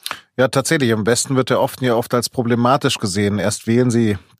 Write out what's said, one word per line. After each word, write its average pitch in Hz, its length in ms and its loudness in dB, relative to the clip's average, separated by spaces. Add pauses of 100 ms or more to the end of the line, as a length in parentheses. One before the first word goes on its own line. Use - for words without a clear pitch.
(360)
Ja, 127 120 2
tatsächlich. 135 420 0
Im 110 160 0
Westen 120 300 0
wird 127 140 0
der 110 100 2
Osten 131 240 -2
ja 120 120 2
oft 120 180 -2
als 120 140 0
problematisch 120 720 0
gesehen. 101 400 -2
Erst 101 280 -4
wählen 123 240 2
sie 110 280 0 (220)